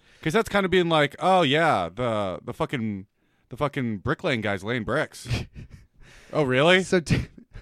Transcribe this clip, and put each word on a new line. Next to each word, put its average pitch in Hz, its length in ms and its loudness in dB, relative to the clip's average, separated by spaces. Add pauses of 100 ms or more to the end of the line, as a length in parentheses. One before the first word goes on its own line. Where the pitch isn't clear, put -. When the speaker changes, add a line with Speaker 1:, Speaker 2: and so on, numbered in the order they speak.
(220)
Speaker 1:
'Cause 160 100 -2
that's 214 160 2
kinda 190 220 0
being 180 200 4
like, 151 300 2
"Oh, 180 220 4
yeah, 139 520 2
the, 107 520 -4
the - 80 -10
fucking, 110 540 -6 (420)
the 123 80 -16
fucking 127 400 -4
bricklaying 131 440 -2
guy's 101 220 -4
laying 113 220 -4
bricks." 127 420 -6 (560)
Speaker 2:
<laughs> - 480 -20
Speaker 1:
Oh, 156 120 0
really? 151 400 4
Speaker 2:
So 180 180 0
Da-, - 260 -2 (340)